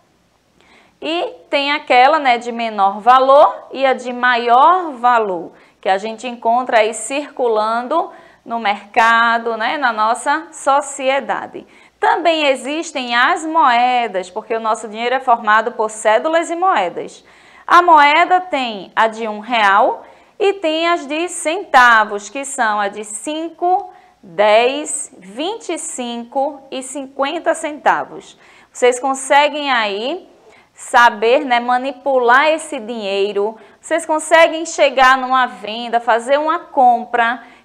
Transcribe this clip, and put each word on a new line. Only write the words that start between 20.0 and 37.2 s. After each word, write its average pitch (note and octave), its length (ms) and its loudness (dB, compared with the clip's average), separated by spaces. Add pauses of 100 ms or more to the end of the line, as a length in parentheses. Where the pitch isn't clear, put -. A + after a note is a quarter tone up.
e G4 160 0
tem E4 340 -2
as E4 180 -2
de D#4+ 220 -4
centavos, A#3+ 1000 2
que C#4 140 -10
são A3+ 340 -2
a G#3 80 -2
de G#3+ 180 -10
cinco, E4+ 880 -4 (300)
dez, A3+ 960 0
vinte C#4+ 520 -10
e D#4+ 80 -6
cinco B3+ 920 -8
e C4 140 -10
cinquenta C#4+ 680 -4
centavos. F3+ 840 -4 (340)
Vocês B3 280 0
conseguem C#4+ 720 0
aí A#3 560 -4 (440)
saber, A#3+ 720 2
né, B3 140 0
manipular B3+ 880 0
esse D#4 320 -2
dinheiro? G#3 800 -4 (220)
Vocês E4 260 -4
conseguem D#4+ 580 2
chegar C4+ 540 2
numa B3+ 280 0
venda, A3 520 -6
fazer A#3+ 400 0
uma D#4 220 -2
compra, A#3+ 840 0 (220)